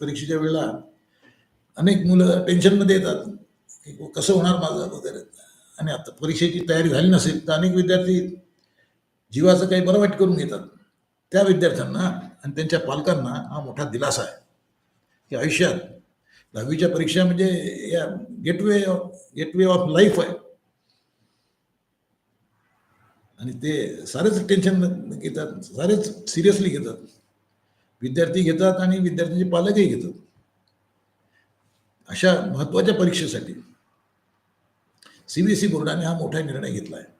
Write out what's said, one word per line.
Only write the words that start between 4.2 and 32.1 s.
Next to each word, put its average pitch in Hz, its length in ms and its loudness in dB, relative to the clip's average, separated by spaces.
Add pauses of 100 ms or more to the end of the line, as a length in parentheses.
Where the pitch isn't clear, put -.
होणार 180 220 2
माझं 165 340 -4
वगैरे. - 300 -12 (600)
आणि 156 120 -4
आता 123 200 -10
परीक्षेची 165 580 -2
तयारी 160 200 2
झाली 147 200 6
नसेल - 380 2
तर 160 60 0
अनेक 180 220 2
विद्यार्थी 180 680 2 (880)
जीवाचं 180 360 4
काही 185 140 2
बरं 190 180 4
वाईट 202 160 2
करून 180 200 2
घेतात. - 240 -6 (720)
त्या 190 100 2
विद्यार्थ्यांना 170 580 2 (440)
आणि 139 80 -8
त्यांच्या 156 280 -2
पालकांना 135 500 -2
हा 147 300 -10
मोठा 139 300 -8
दिलासा 123 320 -4
आहे 92 100 -10 (1000)
की 143 60 -6
आयुष्यात 156 440 0 (760)
दहावीच्या 156 360 -2
परीक्षा 165 360 0
म्हणजे 175 220 2 (460)
या 160 120 -2 (260)
gateway 202 540 0
of, 185 220 -4 (320)
gateway 180 380 2
of 180 200 -2
life 185 240 6
आहे. - 160 -6 (3000)
आणि 123 120 -12
ते 143 540 -6
सारेच 180 420 0
टेन्शन 190 640 0
घेतात, - 520 -10
सारेच - 680 -2
सिरियसली 196 400 2
घेतात. - 280 -6 (1040)
विद्यार्थी 165 400 0
घेतात 180 380 2
आणि 185 200 2
विद्यार्थ्यांचे 175 500 0
पालकही 180 460 2
घेतात. - 240 -10 (1900)
अशा - 380 2